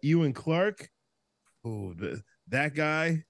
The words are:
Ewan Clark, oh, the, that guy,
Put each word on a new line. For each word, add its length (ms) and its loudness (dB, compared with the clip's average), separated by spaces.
Ewan 300 4
Clark, 560 -2
oh, 300 -6
the, 280 -8
that 260 0
guy, 560 0